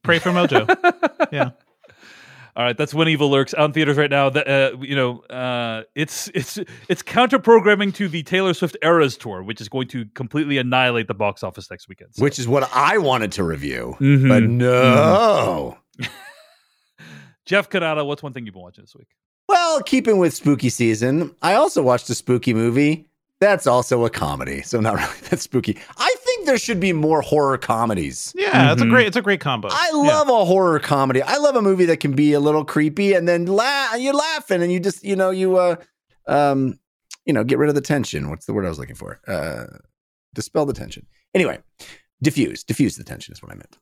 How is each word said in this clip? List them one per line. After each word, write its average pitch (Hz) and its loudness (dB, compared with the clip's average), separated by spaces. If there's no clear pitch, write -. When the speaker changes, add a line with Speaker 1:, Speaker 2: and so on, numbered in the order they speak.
Speaker 1:
Pray 170 2
for 180 -2
Mojo. 175 2
Speaker 2:
<laughs> 349 0
Speaker 1:
Yeah. 127 -2
Speaker 2:
All 117 -4
right, 120 -2
that's 147 -4
When 160 2
Evil 147 2
Lurks, 135 2
out 151 2
in 151 0
theaters 147 0
right 147 2
now. 139 2
That, 147 -2
uh, 135 0
you 139 -8
know, 123 -2
uh, 120 -8
it's, 151 -8
it's, 143 -6
it's 180 -4
counter-programming 208 4
to 202 -4
the 160 -6
Taylor 185 0
Swift - -4
Eras 156 4
Tour, 95 -12
which 107 -12
is 110 -14
going 131 -6
to 120 -10
completely 143 -4
annihilate 123 0
the 113 -6
box 101 -4
office 95 -12
next - -20
weekend, - -20
so. - -2
Speaker 3:
Which 143 0
is 123 -6
what 131 0
I 156 2
wanted 127 0
to 104 -4
review, 69 -6
Speaker 2:
Mm-hmm. 135 4
Speaker 3:
but 117 6
no. 127 2
Speaker 2:
Mm-hmm. - -10
<laughs> - -20
Jeff 196 0
Cannata, 156 -2
what's 143 -6
one 139 -12
thing 120 -12
you've 95 -16
been 92 -20
watching 90 -20
this - -20
week? - -20
Speaker 3:
Well, 339 2
keeping 233 2
with 170 4
spooky 127 0
season, 123 0
I 180 2
also 277 2
watched 123 0
a 120 -4
spooky 123 -2
movie. 135 0
That's 196 2
also 120 2
a 113 0
comedy, 69 -4
so 117 -2
not 107 0
<laughs> - -2
really - -6
that - -2
spooky. - -4
I 349 0
think 480 -4
there 262 2
should 208 -4
be 185 0
more 156 2
horror 139 2
comedies. 110 -4
Speaker 1:
Yeah, 302 4
it's 123 2
a - 4
Speaker 2:
Mm-hmm. - 4
Speaker 1:
great, 240 6
it's 185 -4
a 226 0
great 196 -2
combo. 117 -4
Speaker 3:
I 330 0
Speaker 1:
Yeah. 302 0
Speaker 3:
love 294 2
a 220 4
horror 180 4
comedy. 135 0
I 214 -2
love 294 2
a 233 4
movie 190 2
that 160 2
can 147 -2
be 147 2
a 143 2
little 151 2
creepy 156 0
and 175 2
then 170 0
la-, 240 0
you're 269 -2
laughing 294 -2
and 175 -2
you 180 -2
just, 190 -6
you 196 -4
know, 190 0
you, 185 0
uh, 175 2
um, 139 0
you 151 0
know, 110 0
get 127 0
rid 147 2
of 147 0
the 147 2
tension. 80 -4
What's 82 -12
the 104 -8
word 101 -4
I 90 -4
was 76 -10
looking - -14
for? - -18
Uh, 76 -8
dispel 151 -4
the 139 -4
tension. - -14
Anyway, 151 0
diffuse, 131 0
diffuse - -2
the - -18
tension - -16
is - -20
what - -20
I 50 -16
meant. - -20